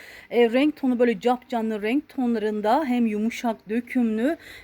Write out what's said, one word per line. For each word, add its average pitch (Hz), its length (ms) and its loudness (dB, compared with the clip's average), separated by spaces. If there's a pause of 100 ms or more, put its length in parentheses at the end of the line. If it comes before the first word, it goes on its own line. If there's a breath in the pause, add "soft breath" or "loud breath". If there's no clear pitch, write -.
(300 loud breath)
E, 233 200 4
renk 277 280 2
tonu 254 220 0
böyle 240 200 2
cap 247 300 -2
canlı 220 320 -4
renk 240 280 -2
tonlarında, 220 760 0
hem 247 200 0
yumuşak, 220 640 -4
dökümlü 233 680 -2 (260 loud breath)